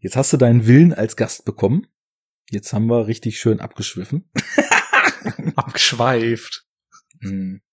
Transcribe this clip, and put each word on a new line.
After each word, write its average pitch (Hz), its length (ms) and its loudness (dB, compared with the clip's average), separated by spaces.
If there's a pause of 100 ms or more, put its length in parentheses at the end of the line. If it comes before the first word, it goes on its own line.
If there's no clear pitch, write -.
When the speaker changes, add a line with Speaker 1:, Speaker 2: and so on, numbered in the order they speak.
Speaker 1:
Jetzt - 160 -8
hast 135 160 0
du 156 40 2
deinen 120 300 4
Willen 151 280 8
als - 220 -4
Gast - 280 -6
bekommen. 131 420 -2 (640)
Jetzt - 220 -8
haben 107 140 0
wir 117 200 2
richtig 110 320 -6
schön 110 220 0
abgeschwiffen. - 760 -10
<laughs> - 1200 -2
Speaker 2:
Abgeschweift. 117 1080 -2 (540)
Speaker 1:
Hm. 95 520 -8